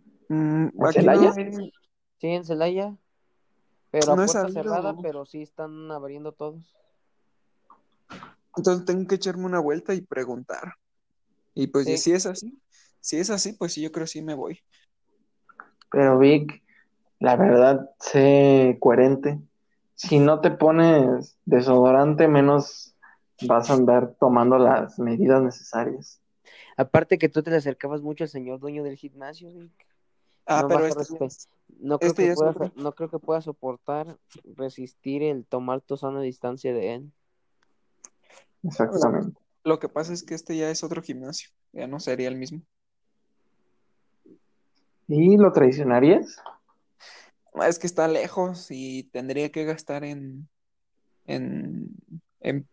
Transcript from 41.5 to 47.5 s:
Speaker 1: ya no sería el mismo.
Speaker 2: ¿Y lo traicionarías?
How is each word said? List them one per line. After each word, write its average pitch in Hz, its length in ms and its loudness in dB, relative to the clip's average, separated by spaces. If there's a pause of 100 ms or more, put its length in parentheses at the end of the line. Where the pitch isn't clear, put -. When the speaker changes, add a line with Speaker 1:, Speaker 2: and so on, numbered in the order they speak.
Speaker 1:
ya - 140 -14
no 139 140 -12
sería 127 280 -6
el 131 80 -10
mismo. 131 260 -14 (2500)
Speaker 2:
¿Y 170 280 6
lo 196 160 6
traicionarías? 139 880 4 (1300)